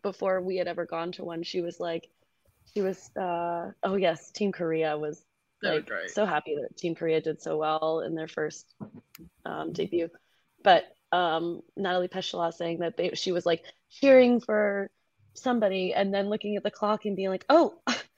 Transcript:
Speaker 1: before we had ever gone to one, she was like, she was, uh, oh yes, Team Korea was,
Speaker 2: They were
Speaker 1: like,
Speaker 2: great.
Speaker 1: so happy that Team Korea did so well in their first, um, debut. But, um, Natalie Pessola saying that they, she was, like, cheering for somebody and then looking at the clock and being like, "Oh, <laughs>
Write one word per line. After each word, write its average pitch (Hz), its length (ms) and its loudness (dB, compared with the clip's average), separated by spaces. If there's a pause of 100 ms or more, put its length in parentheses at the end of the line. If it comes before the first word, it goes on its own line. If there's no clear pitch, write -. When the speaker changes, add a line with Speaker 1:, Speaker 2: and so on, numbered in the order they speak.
Speaker 1:
before 190 400 -2
we 185 160 -4
had 175 100 -2
ever 170 180 -4
gone 170 280 -6
to - 100 -14
one, 170 200 -8
she 180 180 -4
was 175 180 -6
like, 170 300 -6 (640)
she 208 80 -2
was, 185 340 -4
uh, 170 560 -4 (120)
oh 196 120 0
yes, 175 360 0
Team 202 200 -2
Korea 160 460 -2
was, 151 260 -8 (380)
Speaker 2:
They 202 80 -2
were 156 60 0
Speaker 1:
like, 151 100 -4
Speaker 2:
great. 90 240 -8
Speaker 1:
so 208 160 0
happy 151 360 -2
that - 140 -10
Team 165 180 -4
Korea 160 280 0
did 156 200 -6
so 156 160 -4
well 156 440 0
in 160 140 -6
their 160 120 -6
first, - 480 -8 (680)
um, 156 260 -8
debut. 165 380 -2 (520)
But, 180 220 6 (300)
um, 170 480 0 (160)
Natalie 180 320 0
Pessola 170 440 -4
saying 170 260 -6
that 165 180 -4
they, 180 140 -2
she - 200 -4
was, 175 140 0
like, 165 180 0 (260)
cheering 254 520 8
for 202 480 0 (460)
somebody 196 580 0
and 196 200 2
then 202 160 0
looking 208 280 -2
at 208 60 -6
the 208 80 -2
clock 214 340 -2
and 202 100 -4
being 190 140 -2
like, 190 200 -4
"Oh, - 380 6
<laughs> 240 140 -2 (160)